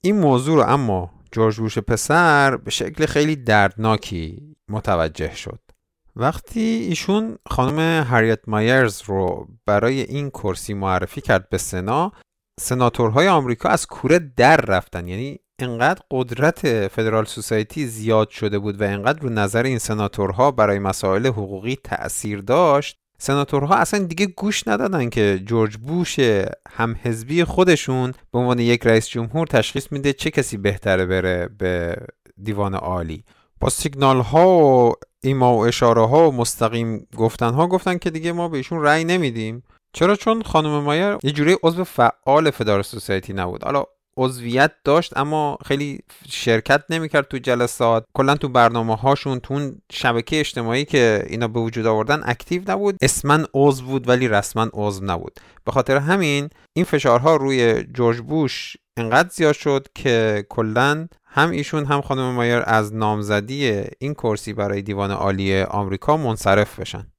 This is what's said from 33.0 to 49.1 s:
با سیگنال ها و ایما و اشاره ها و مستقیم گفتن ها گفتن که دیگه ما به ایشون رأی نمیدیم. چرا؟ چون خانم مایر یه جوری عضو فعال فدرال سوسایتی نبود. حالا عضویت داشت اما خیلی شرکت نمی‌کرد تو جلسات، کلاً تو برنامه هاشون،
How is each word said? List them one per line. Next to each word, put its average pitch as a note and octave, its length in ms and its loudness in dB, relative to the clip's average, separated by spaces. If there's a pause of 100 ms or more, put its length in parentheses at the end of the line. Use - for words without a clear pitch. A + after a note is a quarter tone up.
با - 100 0
سیگنال C3+ 520 2
ها D#3 280 6
و C3+ 440 6 (280)
ایما B2+ 360 4
و G#2+ 80 2
اشاره A#2 420 4
ها D#3 220 6
و C3+ 60 -2
مستقیم A#2 720 -4 (100)
گفتن A2+ 360 0
ها D#3+ 140 2
گفتن F#3 300 -2
که F3 120 -4
دیگه D#3+ 220 -4
ما E3+ 160 -4
به D#3+ 100 -4
ایشون D#3+ 240 -6
رأی D3+ 220 4
نمیدیم. B2 600 -2 (300)
چرا؟ F#3+ 220 2
چون A3+ 280 -2
خانم D3+ 360 0
مایر E3 440 -2
یه C#3+ 80 -4
جوری D3 320 2
عضو E3+ 200 0
فعال C#3 680 2
فدرال G#2+ 300 0
سوسایتی F#2+ 520 -6
نبود. F#2 300 -6
حالا C#3 200 -2 (340)
عضویت B2+ 540 0 (120)
داشت D#3 340 2
اما D3 480 -2
خیلی C#3+ 340 -4 (300)
شرکت B2 600 2
نمی‌کرد D#3+ 380 -2
تو C#3 100 -8
جلسات، A#2+ 760 0
کلاً C#3 220 2
تو C#3+ 140 -6
برنامه A#2 460 2
هاشون، C3+ 440 -2